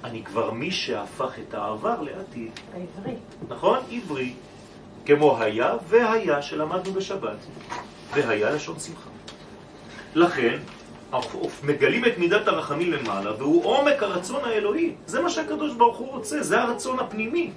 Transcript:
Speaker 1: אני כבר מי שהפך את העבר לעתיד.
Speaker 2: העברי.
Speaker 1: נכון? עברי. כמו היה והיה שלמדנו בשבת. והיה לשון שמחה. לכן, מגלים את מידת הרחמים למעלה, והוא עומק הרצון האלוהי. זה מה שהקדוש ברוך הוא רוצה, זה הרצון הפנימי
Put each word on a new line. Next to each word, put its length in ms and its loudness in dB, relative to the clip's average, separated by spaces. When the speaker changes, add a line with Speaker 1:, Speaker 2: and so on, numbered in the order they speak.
Speaker 1:
אני 180 -8
כבר 280 -2
מי 200 -4
שהפך 680 -4
את 160 -12
העבר 460 -2
לעתיד. 500 -10
Speaker 2:
העברי. 400 -8
Speaker 1:
נכון? 300 4
עברי. 440 -4
כמו 320 6
היה 380 2
והיה 540 4
שלמדנו 500 -2
בשבת. 440 -4
והיה 400 2
לשון 280 -4
שמחה. 320 -12
לכן, 440 4
מגלים 420 2
את 140 4
מידת 300 4
הרחמים 440 0
למעלה, 460 -2
והוא 260 4
עומק 380 4
הרצון 420 -2
האלוהי. 500 0
זה 160 -2
מה 80 2
שהקדוש 440 -2
ברוך 220 6
הוא 120 -8
רוצה, 340 -4
זה 200 4
הרצון 380 -2
הפנימי 560 -2